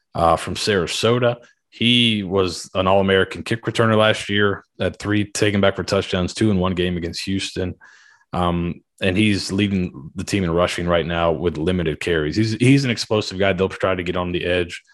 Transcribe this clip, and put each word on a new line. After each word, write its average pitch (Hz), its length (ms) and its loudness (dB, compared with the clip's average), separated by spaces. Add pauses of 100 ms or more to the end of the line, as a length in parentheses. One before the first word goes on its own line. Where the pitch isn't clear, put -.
(140)
uh, 82 220 2
from - 180 -6
Sarasota. 117 840 0 (320)
He 117 540 2
was 92 520 -2
an 92 120 2
All-American 95 560 2
kick - 220 -4
returner 113 340 2
last 107 320 2
year, 101 340 0 (160)
had 92 180 -2
three 104 320 -2
taken 104 300 2
back 98 160 4
for 92 80 -4
touchdowns, 92 480 -2
two 110 180 2
in 95 80 2
one 90 160 0
game 87 220 -2
against 82 300 -6
Houston. 92 480 -4 (580)
Um, 87 480 -2 (220)
and 95 160 0
he's 101 340 0
leading 95 640 -2
the 92 100 -8
team 98 200 -2
in 85 60 0
rushing 87 380 0
right 85 160 2
now 85 260 0
with 78 280 -2
limited 82 420 -2
carries. 78 360 -2
He's, 110 180 0
he's 135 320 4
an 123 40 -2
explosive 107 480 -4
guy. 98 140 2
They'll 92 160 0
try 95 260 -2
to 90 80 -4
get 87 140 -4
on 90 160 -4
the 87 140 -4
edge. 87 360 -2 (120)